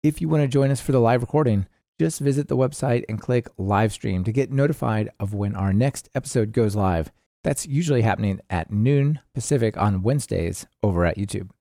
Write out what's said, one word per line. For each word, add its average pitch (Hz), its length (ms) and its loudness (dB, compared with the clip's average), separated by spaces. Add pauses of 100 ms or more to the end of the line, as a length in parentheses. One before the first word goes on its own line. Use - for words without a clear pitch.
If 151 180 0
you 160 80 -2
want 156 140 2
to 139 60 2
join 135 220 2
us 135 100 0
for - 120 -2
the 131 80 4
live 117 220 4
recording, 117 440 2 (320)
just 160 220 -2
visit 143 280 0
the 131 80 0
website 131 520 0
and 107 120 -6
click 123 260 -2 (100)
live 101 360 0
stream 92 320 -4
to 107 80 -2
get 131 180 0
notified 135 580 0 (120)
of 101 120 -6
when 101 220 -4
our 95 180 0
next 123 420 0
episode 110 380 -2
goes 107 240 2
live. 90 340 0 (340)
That's - 220 -2
usually 143 360 0
happening 101 380 0 (100)
at 82 220 -4
noon 139 480 2 (140)
Pacific 117 440 -2
on 98 240 2
Wednesdays 92 640 -2 (160)
over 87 240 2
at 82 100 0
YouTube. 101 320 -6 (120)